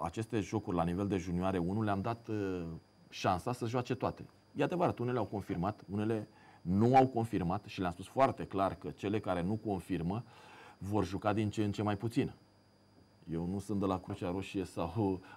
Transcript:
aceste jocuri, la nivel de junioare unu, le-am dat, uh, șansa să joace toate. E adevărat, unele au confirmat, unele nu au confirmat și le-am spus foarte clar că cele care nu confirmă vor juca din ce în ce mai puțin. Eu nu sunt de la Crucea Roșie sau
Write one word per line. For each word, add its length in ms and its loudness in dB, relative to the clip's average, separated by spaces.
aceste 360 -2
jocuri, 360 -2
la 80 6
nivel 240 2
de 100 2
junioare 400 0
unu, 260 0
le-am 180 0
dat, 260 -6
uh, 380 -2
șansa 440 0
să 140 -4
joace 280 -2
toate. 300 -4
E 80 0
adevărat, 360 0
unele 180 0
au 80 0
confirmat, 560 -2
unele 360 -2
nu 340 6
au 120 10
confirmat 580 0
și 140 -10
le-am 120 0
spus 160 -10
foarte 380 2
clar 300 2
că 140 -10
cele 300 -2
care 220 0
nu 240 0
confirmă 580 -2
vor 280 0
juca 280 0
din 160 2
ce 140 0
în 80 0
ce 100 -2
mai 160 2
puțin. 340 0
Eu 200 -2
nu 80 -4
sunt 200 -4
de 60 2
la 140 2
Crucea 320 -6
Roșie 320 -4
sau 560 0